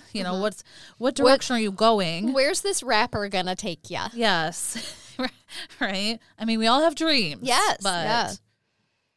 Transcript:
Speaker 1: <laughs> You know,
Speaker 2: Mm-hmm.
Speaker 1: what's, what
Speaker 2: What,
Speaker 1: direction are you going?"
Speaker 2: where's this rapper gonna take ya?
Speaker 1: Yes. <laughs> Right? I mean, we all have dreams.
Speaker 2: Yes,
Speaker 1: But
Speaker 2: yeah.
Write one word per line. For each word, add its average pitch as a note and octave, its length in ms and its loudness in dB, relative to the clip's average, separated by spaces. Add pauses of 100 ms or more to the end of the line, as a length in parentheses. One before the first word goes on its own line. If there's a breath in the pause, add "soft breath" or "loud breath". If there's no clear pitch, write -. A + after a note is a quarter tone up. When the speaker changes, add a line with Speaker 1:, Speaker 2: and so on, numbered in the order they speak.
Speaker 1:
<laughs> - 140 -20
You - 60 -4
know, F3+ 100 -4
Speaker 2:
Mm-hmm. F#3 80 -4
Speaker 1:
what's, G#3 220 -6 (340 loud breath)
what A3+ 120 -6
Speaker 2:
What, - 60 -6
Speaker 1:
direction F#3 420 4
are - 20 2
you G#3+ 120 0
going?" G3+ 600 2
Speaker 2:
where's C#4 280 2
this G4+ 200 -2
rapper A3+ 460 0
gonna F#3 280 -2
take F3 360 -10
ya? D#3+ 220 -6
Speaker 1:
Yes. G3 880 -2 (160)
<laughs> B3+ 140 -4 (500 loud breath)
Right? G#3 380 -4 (220 soft breath)
I G#3+ 60 -4
mean, A3+ 120 2
we A3 80 2
all B3 160 6
have D#4+ 140 4
dreams. B3 480 0
Speaker 2:
Yes, E4 400 2
Speaker 1:
But F3+ 220 0
Speaker 2:
yeah. G#3+ 260 0 (840)